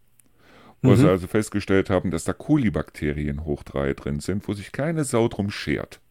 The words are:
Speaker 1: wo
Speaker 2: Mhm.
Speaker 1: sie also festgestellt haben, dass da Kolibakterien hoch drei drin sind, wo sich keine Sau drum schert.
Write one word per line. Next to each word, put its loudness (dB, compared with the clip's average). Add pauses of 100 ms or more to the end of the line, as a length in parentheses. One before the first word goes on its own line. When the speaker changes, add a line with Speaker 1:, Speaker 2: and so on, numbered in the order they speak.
(840)
Speaker 1:
wo 6
Speaker 2:
Mhm. 8
Speaker 1:
sie 8
also 2
festgestellt 0
haben, 0
dass -4
da -4
Kolibakterien -2
hoch -4
drei -2
drin -6
sind, -4
wo -2
sich -10
keine -2
Sau 2
drum -4
schert. -6 (100)